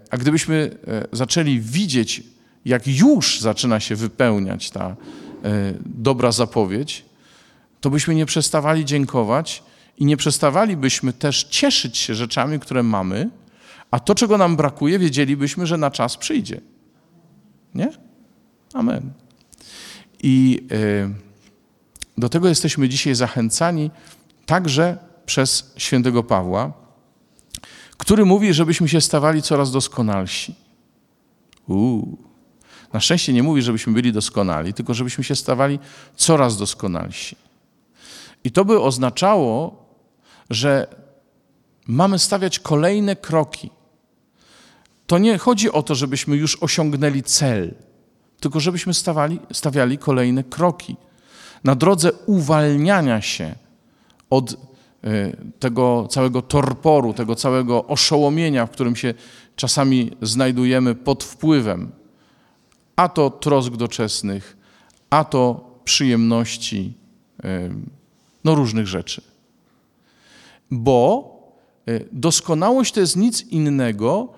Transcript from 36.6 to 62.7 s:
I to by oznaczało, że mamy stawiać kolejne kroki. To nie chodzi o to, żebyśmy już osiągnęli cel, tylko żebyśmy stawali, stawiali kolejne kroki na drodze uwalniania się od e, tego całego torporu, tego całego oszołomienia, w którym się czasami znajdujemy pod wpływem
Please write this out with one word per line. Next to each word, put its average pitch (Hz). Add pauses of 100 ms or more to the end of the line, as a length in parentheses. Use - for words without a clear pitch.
I 123
to 196
by 214
oznaczało, 131 (640)
że 131 (1000)
mamy 180
stawiać 185
kolejne 196
kroki. - (1400)
To 175
nie 208
chodzi 226
o 151
to, 151
żebyśmy 139
już 151
osiągnęli 147
cel, 110 (640)
tylko 151
żebyśmy 175
stawali, 156 (120)
stawiali 135
kolejne 127
kroki - (680)
na 160
drodze 170
uwalniania 151
się 78 (760)
od 131 (480)
e, 104 (220)
tego 120
całego 127
torporu, 143
tego 113
całego 127
oszołomienia, 147
w -
którym 120
się 120 (420)
czasami 131 (120)
znajdujemy 127
pod 135
wpływem 110 (1040)